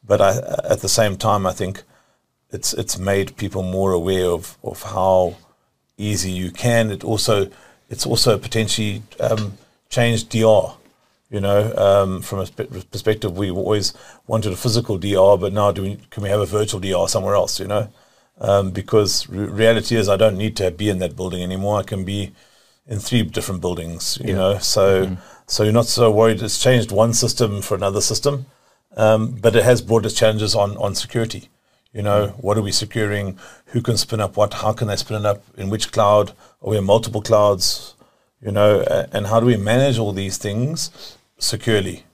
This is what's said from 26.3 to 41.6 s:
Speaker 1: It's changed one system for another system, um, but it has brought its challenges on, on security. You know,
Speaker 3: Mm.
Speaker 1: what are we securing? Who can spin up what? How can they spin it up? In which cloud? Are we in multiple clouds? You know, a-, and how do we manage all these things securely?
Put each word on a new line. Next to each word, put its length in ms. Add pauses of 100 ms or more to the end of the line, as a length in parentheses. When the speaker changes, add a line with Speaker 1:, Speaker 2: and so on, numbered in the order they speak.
Speaker 1:
It's 200
changed 300
one 220
system 480
for 120
another 280
system, 440 (500)
um, 360 (100)
but 140
it 80
has 180
brought 240
its 80
challenges 400
on, 240
on 160
security. 560 (440)
You 100
know, 240
Speaker 3:
Mm. 160
Speaker 1:
what 160
are 20
we 100
securing? 680 (280)
Who 140
can 160
spin 220
up 180
what? 180
How 180
can 140
they 100
spin 200
it 80
up? 180 (140)
In 140
which 200
cloud? 420 (280)
Are 80
we 80
in 60
multiple 400
clouds? 720 (440)
You 120
know, 360
a-, 260
and 140
how 120
do 80
we 100
manage 400
all 140
these 260
things 540 (460)
securely? 680 (100)